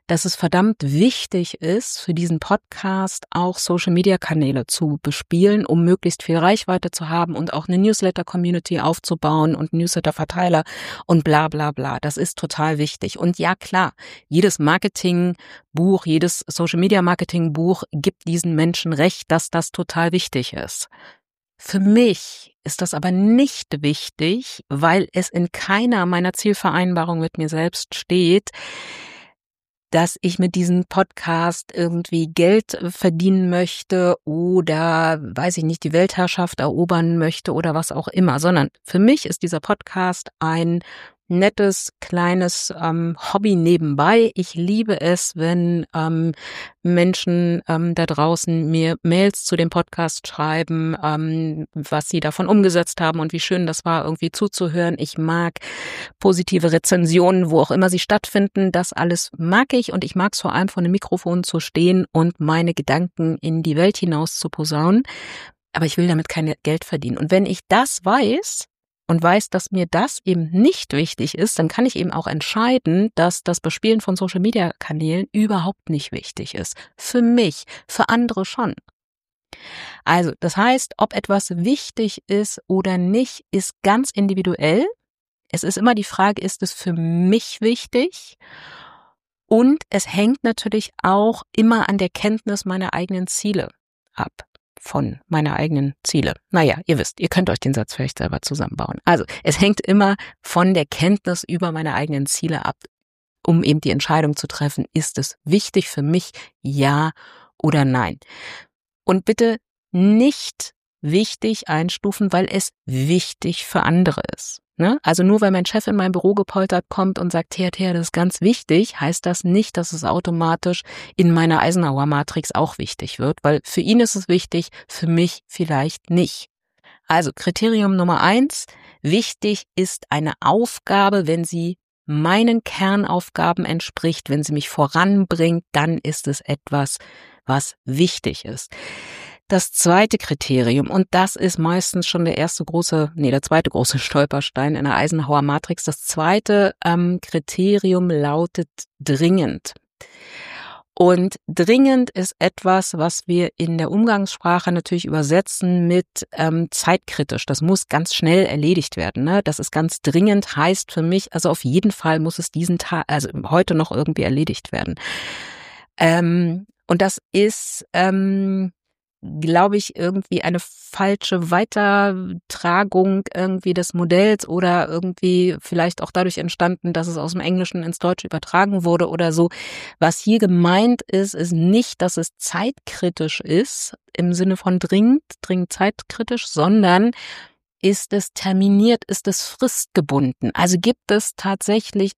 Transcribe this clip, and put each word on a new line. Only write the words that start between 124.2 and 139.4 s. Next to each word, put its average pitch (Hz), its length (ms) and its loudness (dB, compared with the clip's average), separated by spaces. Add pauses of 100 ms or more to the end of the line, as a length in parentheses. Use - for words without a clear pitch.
wichtig, 175 400 0 (180)
für - 200 -6
mich 170 400 0
vielleicht 160 640 -4
nicht. - 380 0 (600)
Also 165 280 0
Kriterium 202 640 0
Nummer 175 240 2
eins, 247 460 2 (340)
wichtig 208 640 -2 (120)
ist - 360 -4
eine 151 280 -2
Aufgabe, 196 880 0
wenn 165 160 0
sie 170 340 -6 (280)
meinen 196 580 2
Kernaufgaben 180 1040 -2
entspricht, - 640 -4
wenn 147 140 0
sie 147 100 -6
mich 147 160 -4
voranbringt, 170 1040 2
dann 156 240 0
ist - 280 -6
es 143 140 -4
etwas, - 600 -4 (460)
was 139 380 -2
wichtig 143 640 -2
ist. - 260 -12 (760)